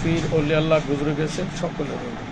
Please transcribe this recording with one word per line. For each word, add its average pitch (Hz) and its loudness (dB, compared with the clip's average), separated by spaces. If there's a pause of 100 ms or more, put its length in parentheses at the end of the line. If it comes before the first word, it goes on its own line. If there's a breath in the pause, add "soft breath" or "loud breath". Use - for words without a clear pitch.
পীর, 165 2 (100)
অলি 156 2
আল্লাহ 156 4
গুজরে 143 0
গেছেন 156 -2 (160)
সকলের 147 -4
উপর 120 -8